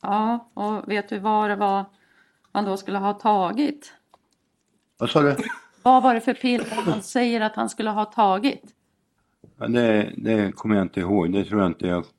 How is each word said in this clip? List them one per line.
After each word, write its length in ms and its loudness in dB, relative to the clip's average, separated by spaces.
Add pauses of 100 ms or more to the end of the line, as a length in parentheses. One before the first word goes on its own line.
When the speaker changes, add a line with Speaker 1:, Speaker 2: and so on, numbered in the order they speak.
Speaker 1:
Ja, 520 -2
och 380 -6
vet 180 -4
du 100 -6
vad 300 0
det 60 -2
var 300 0 (680)
han 140 -2
då 120 -4
skulle 200 -6
ha 160 0
tagit? 800 -2 (1040)
Speaker 2:
Vad 120 -2
sa 120 4
du? 140 4 (480)
Speaker 1:
Vad 200 6
var 100 6
det 80 -2
för 120 -2
piller 320 -2 (200)
han 180 0
säger 380 0
att 140 -2
han 140 -2
skulle 200 -6
ha 160 -2
tagit? 580 0 (920)
Speaker 2:
Ja, 100 -8
det, 500 2
det 380 0
kommer 200 0
jag 100 2
inte 140 -6
ihåg. 340 2
Det 120 0
tror 160 0
jag 80 2
inte 180 -4
jag... 180 -2 (140)